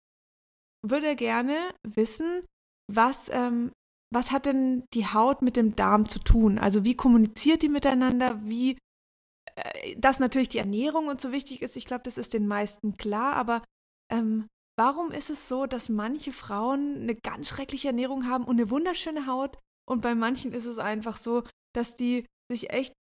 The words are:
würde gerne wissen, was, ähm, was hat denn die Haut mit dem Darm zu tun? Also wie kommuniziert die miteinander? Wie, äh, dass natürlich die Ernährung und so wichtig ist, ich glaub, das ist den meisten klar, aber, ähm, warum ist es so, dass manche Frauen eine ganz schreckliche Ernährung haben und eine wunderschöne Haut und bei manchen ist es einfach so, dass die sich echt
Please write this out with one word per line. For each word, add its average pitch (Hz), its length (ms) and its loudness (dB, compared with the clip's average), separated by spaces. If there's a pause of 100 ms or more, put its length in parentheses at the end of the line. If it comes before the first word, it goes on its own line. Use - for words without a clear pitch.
(840)
würde 294 320 0
gerne 240 400 0 (300)
wissen, 320 560 -2 (500)
was, 233 400 2
ähm, 240 400 -2 (400)
was 240 180 -2
hat 269 160 -2
denn 262 380 2 (100)
die 220 120 0
Haut 226 360 2
mit 247 140 2
dem 220 200 4
Darm 208 320 4
zu - 100 -6
tun? 220 400 6
Also 202 260 4
wie 240 120 2
kommuniziert 247 680 6
die 311 60 2
miteinander? 254 760 2
Wie, 247 320 0 (800)
äh, - 400 -10
dass 262 220 4
natürlich 262 300 2
die 220 100 -6
Ernährung 269 500 -2
und 277 120 -6
so 247 120 -6
wichtig 277 300 -8
ist, 247 140 -10
ich 233 100 -12
glaub, 247 180 -8
das 247 140 -8
ist 240 160 -6
den 214 120 0
meisten 202 500 -4
klar, 220 400 -2
aber, 233 260 -2 (500)
ähm, 220 360 0 (280)
warum 294 360 0
ist 294 180 -8
es - 180 -8
so, 262 180 -2
dass 254 220 -6
manche 240 440 -4
Frauen 269 720 -4
eine 226 120 -4
ganz 226 340 -8
schreckliche 277 400 -6
Ernährung 254 400 -2
haben 254 160 -2
und 240 140 2
eine 220 120 2
wunderschöne 311 560 -2
Haut 269 320 -6 (300)
und 240 140 -2
bei 233 120 0
manchen 233 380 -2
ist 233 140 -8
es 233 120 -10
einfach 214 380 -6
so, 233 280 -2 (300)
dass 240 200 -4
die 247 320 -2 (240)
sich 233 200 -6
echt 269 300 -4